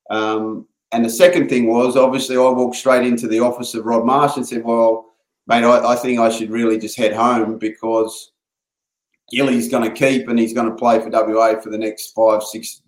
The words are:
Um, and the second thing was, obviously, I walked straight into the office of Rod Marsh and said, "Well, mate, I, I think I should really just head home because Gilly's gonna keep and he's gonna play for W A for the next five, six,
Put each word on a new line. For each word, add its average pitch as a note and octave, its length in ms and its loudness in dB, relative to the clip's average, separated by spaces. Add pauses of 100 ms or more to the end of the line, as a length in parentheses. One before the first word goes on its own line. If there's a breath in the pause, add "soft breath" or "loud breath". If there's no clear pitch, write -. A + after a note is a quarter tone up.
Um, G#2+ 580 -4 (260)
and A#2+ 120 2
the A2+ 60 0
second C#3 380 4
thing B2 180 0
was, A#2+ 300 2
obviously, B2+ 400 0
I B2+ 120 4
walked B2 280 0
straight B2 300 0
into A#2 220 -2
the A2 120 0
office B2 340 -4
of G#2+ 100 -8
Rod A#2 220 -2
Marsh C#3 300 2
and B2 100 -6
said, A#2 180 -8
"Well, A2+ 420 0 (420)
mate, A#2 160 2
I, A#2+ 280 4
I B2 40 2
think B2 240 -2
I A2+ 80 4
should A2 220 -4
really A2+ 280 0
just G#2+ 180 -10
head G#2+ 160 0
home A2 460 0
because A2 720 -4 (1000)
Gilly's B2 380 0
gonna A#2 220 0
keep C3 380 0
and A#2 100 0
he's A2+ 140 0
gonna A2+ 220 -2
play A#2 260 2
for A2 80 -6
W A2 300 0
A A2 240 2
for G#2+ 80 -14
the G#2+ 80 -6
next A2 340 -8
five, A2 300 2
six, - 460 -14